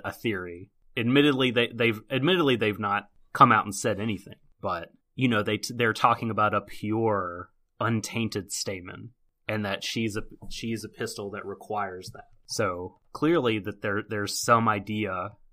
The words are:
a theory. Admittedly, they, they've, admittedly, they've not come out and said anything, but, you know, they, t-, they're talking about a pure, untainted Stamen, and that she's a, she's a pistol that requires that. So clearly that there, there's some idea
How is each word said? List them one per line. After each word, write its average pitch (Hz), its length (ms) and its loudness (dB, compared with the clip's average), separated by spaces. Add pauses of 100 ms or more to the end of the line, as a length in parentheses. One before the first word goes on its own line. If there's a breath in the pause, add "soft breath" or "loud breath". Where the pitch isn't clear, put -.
a 98 40 -4
theory. 90 580 -6 (280)
Admittedly, 131 540 4
they, 120 220 2
they've, 113 260 0 (100)
admittedly, 143 460 4
they've 107 240 0
not 101 300 -2 (240)
come 127 180 8
out 110 140 6
and 101 100 -6
said 104 240 0
anything, 104 360 -6 (260)
but, 87 300 -6 (240)
you 127 120 2
know, 107 160 2
they, 107 140 0
t-, - 180 -8
they're 117 180 2
talking 117 360 2
about 107 240 2
a 101 80 2
pure, 101 880 -2 (300)
untainted 107 720 -2
Stamen, 95 580 -8 (380)
and 107 180 -2
that 98 180 -4
she's 110 320 -2
a, 107 60 -4 (280)
she's 113 340 -6
a 107 60 -12
pistol 104 420 -8
that 98 140 -10
requires 98 680 -8
that. - 120 -18 (200)
So 92 540 -4 (120)
clearly 135 480 2
that 101 220 -8
there, 104 260 -2
there's 104 340 -4
some 117 280 6
idea 101 600 -2 (220)